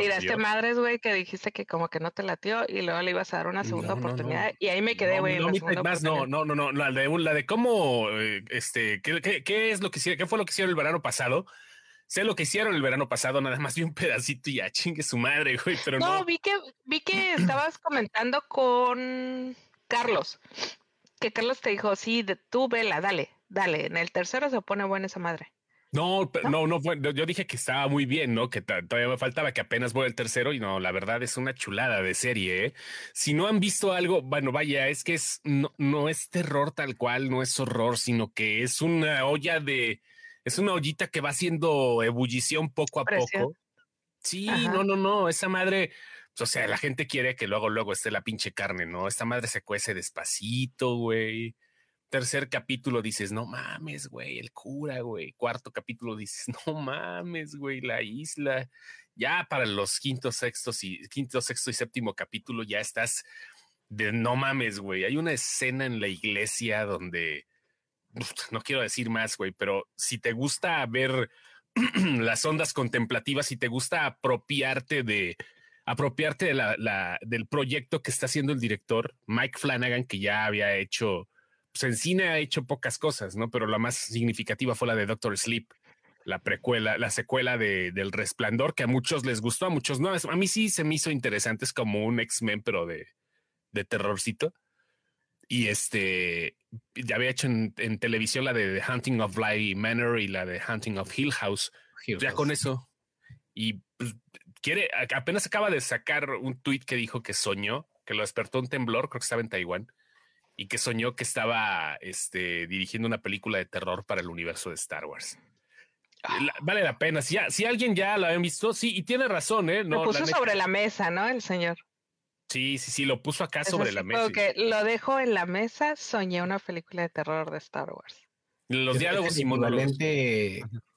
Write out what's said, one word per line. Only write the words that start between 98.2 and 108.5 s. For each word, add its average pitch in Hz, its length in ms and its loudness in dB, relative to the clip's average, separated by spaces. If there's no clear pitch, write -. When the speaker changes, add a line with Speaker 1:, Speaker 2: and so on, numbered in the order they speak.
Speaker 2:
la 127 80 0
de 98 260 2
The - 100 -4
Hunting 123 300 0
of 101 160 0
Bly 107 380 2
Manor 117 440 0
y 104 80 0
la 92 200 -4
de 90 200 -6
Hunting 110 300 -4
of 95 220 -4
Hill 139 140 2
House. 101 400 -2
Speaker 3:
Hill 101 140 -2
Speaker 2:
Ya 131 100 0
Speaker 3:
House. - 80 -6
Speaker 2:
con 147 120 2
eso. 135 380 -2
Y, 110 300 -4
pues, 120 160 -6
quiere, 175 320 0
a-, 123 240 -2
apenas 175 280 0
acaba 214 220 2
de 147 140 2
sacar 147 480 -2
un 127 280 -4
tuit 135 260 0
que 127 120 -2
dijo 117 260 -4
que - 120 -8
soñó, 104 520 -2
que 110 80 -6
lo 107 80 0
despertó 113 380 -2